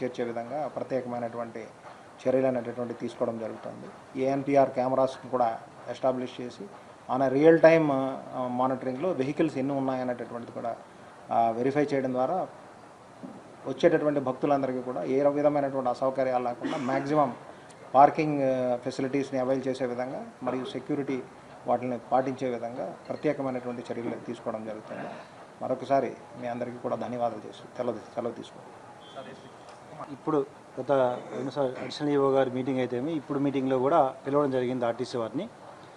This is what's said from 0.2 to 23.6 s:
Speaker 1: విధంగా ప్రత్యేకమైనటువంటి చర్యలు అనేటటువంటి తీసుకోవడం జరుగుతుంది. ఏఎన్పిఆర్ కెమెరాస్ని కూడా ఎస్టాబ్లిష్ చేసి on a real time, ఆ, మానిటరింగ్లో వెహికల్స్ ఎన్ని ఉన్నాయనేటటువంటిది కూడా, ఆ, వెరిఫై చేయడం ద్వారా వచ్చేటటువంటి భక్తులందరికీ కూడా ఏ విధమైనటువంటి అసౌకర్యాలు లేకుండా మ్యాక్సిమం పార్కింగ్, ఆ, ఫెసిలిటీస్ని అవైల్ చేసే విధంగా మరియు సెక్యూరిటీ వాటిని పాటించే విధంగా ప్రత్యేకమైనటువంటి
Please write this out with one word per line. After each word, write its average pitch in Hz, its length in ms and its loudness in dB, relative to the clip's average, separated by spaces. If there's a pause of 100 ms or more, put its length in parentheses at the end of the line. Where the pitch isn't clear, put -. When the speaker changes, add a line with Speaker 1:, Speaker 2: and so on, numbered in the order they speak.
Speaker 1:
విధంగా 120 500 -6
ప్రత్యేకమైనటువంటి 120 920 -6 (600)
చర్యలు 131 200 4
అనేటటువంటి 120 460 -2
తీసుకోవడం 117 460 -4
జరుగుతుంది. 117 840 -10
ఏఎన్పిఆర్ 135 460 4
కెమెరాస్ని 131 600 0
కూడా 120 280 2 (300)
ఎస్టాబ్లిష్ 127 520 -2
చేసి 123 220 -12 (520)
on 135 140 4
a 127 40 0
real 156 220 10
time, 160 360 10
ఆ, 135 600 -2
మానిటరింగ్లో 127 600 0
వెహికల్స్ 147 460 0
ఎన్ని 139 160 0
ఉన్నాయనేటటువంటిది 120 760 -4
కూడా, 117 240 -6 (560)
ఆ, 117 180 4
వెరిఫై 135 340 2
చేయడం 135 300 0
ద్వారా 143 340 0 (1200)
వచ్చేటటువంటి 147 520 4
భక్తులందరికీ 131 640 0
కూడా 127 220 -6
ఏ 143 260 4
విధమైనటువంటి 143 600 2
అసౌకర్యాలు 131 540 0
లేకుండా 135 340 -4
మ్యాక్సిమం 139 580 2 (600)
పార్కింగ్, 147 480 6
ఆ, 127 320 2
ఫెసిలిటీస్ని 135 640 -2
అవైల్ 127 280 2
చేసే 131 180 -2
విధంగా 127 400 -4 (180)
మరియు 127 220 -2
సెక్యూరిటీ 135 580 -4 (440)
వాటిని 123 320 0 (120)
పాటించే 131 380 2
విధంగా 120 460 -6 (140)
ప్రత్యేకమైనటువంటి 127 840 -4